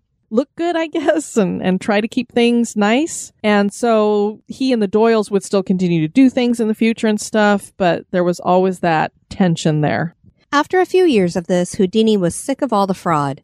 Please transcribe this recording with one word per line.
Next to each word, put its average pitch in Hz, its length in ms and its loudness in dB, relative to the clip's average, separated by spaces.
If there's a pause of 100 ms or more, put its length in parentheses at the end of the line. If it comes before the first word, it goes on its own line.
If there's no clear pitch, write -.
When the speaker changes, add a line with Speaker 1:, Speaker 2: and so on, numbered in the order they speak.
(300)
Speaker 1:
look 240 260 -2
good, 339 180 -4
I 330 140 -4
guess, 311 480 -4
and, 185 260 -2
and 185 180 -2
try 208 200 -2
to 220 80 -4
keep - 240 -6
things 233 440 0
nice. 226 560 -2 (120)
And 208 280 2
so 214 760 0
he 262 240 -4
and 226 100 0
the 196 60 -2
Doyles 220 420 2
would 196 140 -2
still 196 180 -2
continue 180 380 0
to 156 120 -2
do 262 160 6
things 240 300 0
in 226 80 0
the 214 80 0
future 226 320 0
and 214 140 0
stuff, 208 560 0
but 170 340 0
there 180 140 0
was 175 160 -2
always 185 400 0
that 160 320 0 (180)
tension 165 500 0
there. 151 360 -2 (360)
Speaker 2:
After 302 280 0
a 359 60 2
few 370 180 2
years 196 320 2
of 170 100 -6
this, 180 280 -2
Houdini 220 420 2
was 170 180 0
sick - 280 -6
of 254 100 -4
all 196 160 0
the 190 60 0
fraud. 143 500 -4